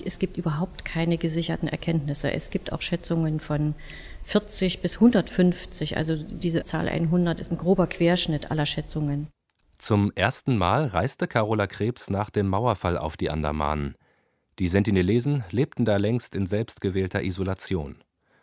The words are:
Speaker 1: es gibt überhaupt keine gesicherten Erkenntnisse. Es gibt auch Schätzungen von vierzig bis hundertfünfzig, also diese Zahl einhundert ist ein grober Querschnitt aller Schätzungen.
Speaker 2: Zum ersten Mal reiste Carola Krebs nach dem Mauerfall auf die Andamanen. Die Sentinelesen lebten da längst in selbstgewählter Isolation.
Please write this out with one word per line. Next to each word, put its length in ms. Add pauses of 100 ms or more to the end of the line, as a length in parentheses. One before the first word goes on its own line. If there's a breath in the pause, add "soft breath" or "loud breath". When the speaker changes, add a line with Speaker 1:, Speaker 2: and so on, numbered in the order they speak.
Speaker 1:
es 160
gibt 200
überhaupt 480
keine 320
gesicherten 500
Erkenntnisse. 640
Es 160
gibt 240
auch 80
Schätzungen 600
von 340 (500 loud breath)
vierzig 560
bis 200
hundertfünfzig, 1000
also 180
diese 480
Zahl 240
einhundert 520
ist 100
ein 80
grober 300
Querschnitt 640
aller 140
Schätzungen. 640 (500)
Speaker 2:
Zum 380
ersten 420
Mal 300
reiste 400
Carola 400
Krebs 420
nach 220
dem 180
Mauerfall 480
auf 220
die 100
Andamanen. 680 (640)
Die 100
Sentinelesen 840
lebten 340
da 140
längst 360
in 120
selbstgewählter 760
Isolation. 720 (460)